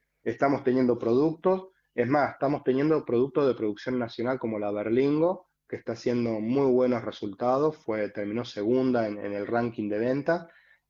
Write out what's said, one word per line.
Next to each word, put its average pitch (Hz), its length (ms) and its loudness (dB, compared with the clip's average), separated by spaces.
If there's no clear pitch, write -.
estamos 131 380 0
teniendo 123 360 2
productos, 160 720 2
es 120 120 0
más, 135 280 0
estamos 139 280 -2
teniendo 143 420 2
productos 131 440 2
de 120 60 2
producción 113 440 -4
nacional 123 400 -4
como 110 200 -4
la 104 120 -4
Berlingo, 139 800 0
que - 80 -8
está - 160 -6
haciendo 117 480 -2
muy 131 300 2
buenos 123 340 2
resultados, 127 720 -2
fue, 107 340 -4
terminó 107 340 -4
segunda 120 640 0
en, 104 100 -6
en 101 160 -6
el 101 120 -4
ranking 113 440 -2
de 104 80 -2
venta, 143 500 0